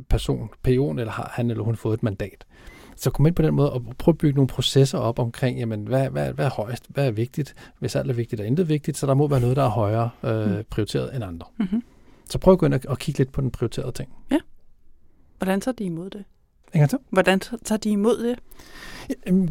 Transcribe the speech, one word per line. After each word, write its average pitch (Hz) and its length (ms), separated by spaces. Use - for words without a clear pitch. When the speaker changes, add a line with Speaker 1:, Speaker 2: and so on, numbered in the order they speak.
Speaker 1:
person, 117 400
P - 60
O'en, 131 320
eller 110 100
har - 240
han 120 160
eller 110 140
hun 110 120
fået 110 180
et - 80
mandat? 104 420
Så - 140
kom 143 160
ind 175 80
på 160 80
den 151 120
måde 143 180
og 123 120
prøv 170 140
at 156 60
bygge 147 180
nogle 135 120
processer 135 500
op 113 200
omkring, 123 400
jamen, 113 260
hvad, 131 260
hvad, 139 220
hvad 143 140
er 139 40
højest, 113 380
hvad 139 180
er 127 40
vigtigt? 117 440
Hvis - 180
alt 135 140
er 123 40
vigtigt 117 260
og 101 60
intet 156 220
vigtigt, 147 300
så 147 80
der 135 80
må 143 140
være 135 120
noget, 123 160
der 143 80
er 127 40
højere, 110 420
øh, 110 320
Speaker 2:
Mm. 107 140
Speaker 1:
prioriteret 123 460
end 117 80
andre. 85 220
Speaker 2:
Mhm. 214 240
Speaker 1:
Så 143 80
prøv 185 140
at 180 60
gå 160 80
ind 139 80
og, 135 140
og 131 100
kigge - 200
lidt 135 140
på - 80
den 127 100
prioriterede - 420
ting. - 160
Speaker 2:
Ja. 277 60
Hvordan 190 220
tager 254 140
de 226 100
imod 175 260
det? 202 140
Speaker 1:
En 170 40
gang 147 120
til? 254 80
Speaker 2:
Hvordan 185 340
t-, - 200
tager 220 140
de 214 120
imod 214 380
det? 240 100
Speaker 1:
Jamen, 185 240